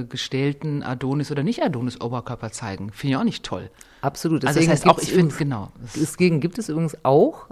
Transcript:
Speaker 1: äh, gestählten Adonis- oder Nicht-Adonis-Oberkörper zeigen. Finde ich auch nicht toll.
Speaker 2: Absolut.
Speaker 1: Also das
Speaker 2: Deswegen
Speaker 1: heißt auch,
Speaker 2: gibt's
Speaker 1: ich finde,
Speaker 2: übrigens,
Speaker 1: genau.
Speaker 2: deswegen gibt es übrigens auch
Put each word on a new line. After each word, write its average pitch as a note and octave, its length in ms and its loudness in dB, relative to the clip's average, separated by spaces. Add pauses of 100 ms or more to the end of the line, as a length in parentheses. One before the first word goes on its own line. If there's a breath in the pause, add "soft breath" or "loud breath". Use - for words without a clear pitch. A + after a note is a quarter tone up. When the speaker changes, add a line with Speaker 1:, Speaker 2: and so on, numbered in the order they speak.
Speaker 1:
äh, - 40 -6
gestählten C#3+ 800 -2
Adonis- C3 480 -2
oder C#3+ 120 0
Nicht-Adonis-Oberkörper B2 1080 -2
zeigen. G2+ 420 -8
Finde C3+ 220 0
ich - 40 0
auch A#3 60 0
nicht - 180 -2
toll. F#2 280 -8 (300 loud breath)
Speaker 2:
Absolut. D3 440 0
Speaker 1:
Also C#3+ 140 4
das E3 80 6
Speaker 2:
Deswegen E3 60 4
Speaker 1:
heißt - 120 0
auch, D#3 120 8
Speaker 2:
gibt's - 60 -4
Speaker 1:
ich D3 80 -4
finde, F3+ 100 6 (120)
Speaker 2:
übrigens, - 40 -10
Speaker 1:
genau. C3 340 -4 (240)
Speaker 2:
deswegen E3 460 2
gibt F3 180 -4
es A3 80 -8
übrigens D#3+ 360 -2
auch E3 480 4